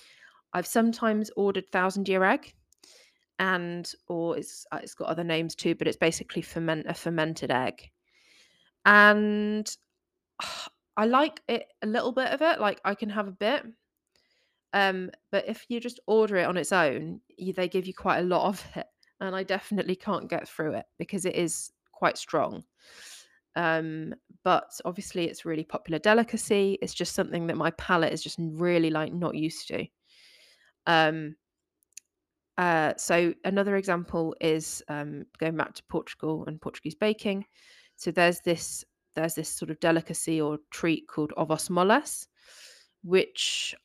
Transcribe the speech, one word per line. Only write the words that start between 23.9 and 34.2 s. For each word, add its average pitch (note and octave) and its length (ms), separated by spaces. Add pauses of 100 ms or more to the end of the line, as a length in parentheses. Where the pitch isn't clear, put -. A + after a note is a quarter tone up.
but - 280 (140)
obviously F3+ 400
it's - 200
really D#3+ 180
popular - 360
delicacy. G#3+ 840
It's - 120
just - 220
something E3+ 320
that E3+ 100
my E3 140
palate E3 420
is D#3+ 100
just - 160
really, E3 500
like, D#3 240
not E3+ 220
used D#3+ 340
to. - 160 (1040)
Um, D#3+ 480 (1200)
uh, E3 400
so F3 360 (120)
another G3 320
example F3 640